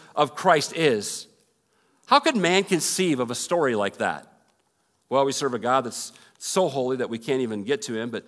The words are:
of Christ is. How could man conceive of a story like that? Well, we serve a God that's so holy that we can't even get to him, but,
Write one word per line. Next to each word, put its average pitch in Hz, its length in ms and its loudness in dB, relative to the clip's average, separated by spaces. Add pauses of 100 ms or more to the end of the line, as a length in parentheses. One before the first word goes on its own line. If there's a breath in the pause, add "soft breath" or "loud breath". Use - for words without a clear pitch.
(160 loud breath)
of 147 200 2
Christ 165 380 2
is. 135 540 0 (760)
How 285 160 6
could 294 160 2
man 185 260 4
conceive 170 560 0
of 120 100 -2
a 120 60 -6
story 151 400 0
like 101 220 -2
that? 87 280 -2 (840)
Well, 135 160 2
we 139 80 0
serve 131 200 -4
a 120 60 -4
God 123 240 2
that's - 300 -10 (260 soft breath)
so 185 300 0
holy 131 280 -2
that 117 120 -2
we 117 80 -6
can't 131 240 -2
even 110 240 -4
get 139 180 -2
to 117 140 -6
him, 117 120 -6
but, 113 180 -10